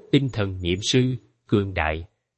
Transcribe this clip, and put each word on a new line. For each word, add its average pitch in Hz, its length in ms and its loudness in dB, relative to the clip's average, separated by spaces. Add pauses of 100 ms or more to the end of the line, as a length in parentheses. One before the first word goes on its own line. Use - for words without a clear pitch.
(120)
tinh 139 200 4
thần 98 300 -4
niệm 90 200 0
sư, 127 340 2 (300)
cường 98 280 0
đại. 80 300 -2 (340)